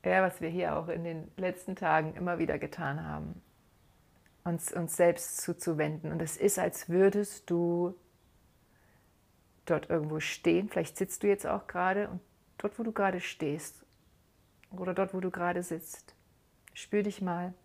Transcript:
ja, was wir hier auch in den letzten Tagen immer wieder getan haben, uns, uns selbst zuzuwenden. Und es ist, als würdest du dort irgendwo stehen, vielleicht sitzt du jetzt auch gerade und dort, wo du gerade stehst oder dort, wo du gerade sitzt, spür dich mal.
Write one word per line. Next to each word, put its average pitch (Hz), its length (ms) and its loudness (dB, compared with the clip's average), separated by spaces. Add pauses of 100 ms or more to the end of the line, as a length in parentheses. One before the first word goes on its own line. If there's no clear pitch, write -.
ja, 185 200 6
was 180 180 0
wir 165 80 -4
hier 165 280 0
auch 165 120 -4
in 170 160 -4
den 165 320 -8
letzten 185 400 -4
Tagen 156 380 2
immer 175 240 -2
wieder 156 200 0
getan 147 460 -4
haben, 151 380 -8 (1000)
uns, 170 280 -2
uns 165 240 -2
selbst 170 460 4
zuzuwenden. 156 680 -2
Und 160 120 -2
es 151 160 -6
ist, 202 200 4
als 175 300 -2
würdest 196 640 4
du 175 440 2 (1700)
dort 156 240 2
irgendwo 156 280 0
stehen, 175 520 2
vielleicht - 260 -2
sitzt - 260 -2
du 208 60 4
jetzt 202 180 4
auch - 200 -2
gerade 185 420 0
und 180 120 -8 (360)
dort, - 220 -4
wo 233 40 -4
du 226 100 -2
gerade 190 280 2
stehst - 640 -6 (880)
oder 185 240 -4
dort, 190 180 0
wo 185 80 -2
du 185 100 0
gerade 180 320 0
sitzt, - 520 -10 (580)
spür - 300 -2
dich 202 180 -4
mal. 180 320 -2 (120)